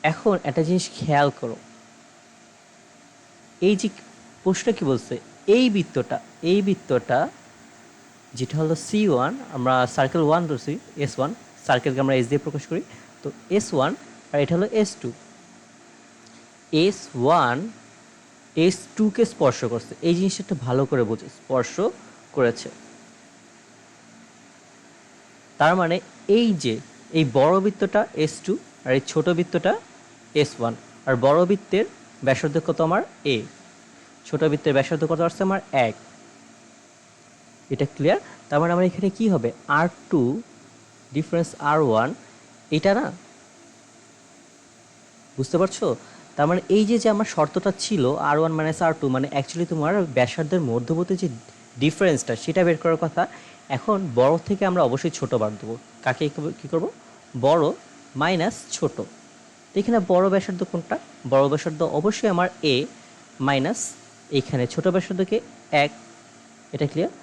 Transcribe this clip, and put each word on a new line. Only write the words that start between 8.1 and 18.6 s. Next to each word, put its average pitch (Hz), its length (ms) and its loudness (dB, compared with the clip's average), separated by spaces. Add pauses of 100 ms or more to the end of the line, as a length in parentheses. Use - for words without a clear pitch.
যেটা 127 240 -6
হলো 160 160 0
সি 208 340 0
ওয়ান, 151 300 2 (140)
আমরা 127 340 2
সার্কেল 143 360 0
ওয়ান 160 240 2
ধরছি, 147 320 -6 (180)
এস 143 220 -6
ওয়ান, 147 160 -4 (320)
সার্কেলকে 131 340 0
আমরা 135 140 2
এস 123 140 2
দিয়ে 143 100 0
প্রকাশ 147 280 -6
করি, 165 160 -6 (400)
তো 143 80 -8 (200)
এস 196 240 -2
ওয়ান 151 220 0 (360)
আর 147 80 0
এটা 143 140 0
হলো 185 120 2
এস 214 340 -2
টু। 120 120 -8 (1600)
এস 175 360 0 (140)
ওয়ান 147 480 2 (840)
এস 175 200 2 (200)